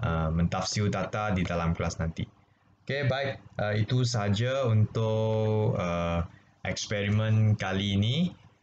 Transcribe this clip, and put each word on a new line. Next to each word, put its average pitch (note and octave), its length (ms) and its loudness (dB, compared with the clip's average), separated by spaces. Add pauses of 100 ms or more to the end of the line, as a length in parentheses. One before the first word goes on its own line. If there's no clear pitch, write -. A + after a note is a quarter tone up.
ah, E2 320 0
mentafsir F#2 560 0
data G2+ 440 -2
di F#2 120 0
dalam E2+ 320 0
kelas E2 240 -4
nanti. D#2+ 240 -4 (600)
Okey, C#3 220 -2
baik. C3+ 320 -2 (220)
Ah, G#2 160 0
itu B2 260 2
sahaja A#2 640 0
untuk, A2 1120 2
ah, E2+ 460 0 (400)
eksperimen G#2+ 880 2
kali G2 460 0
ini. A#2 160 2 (460)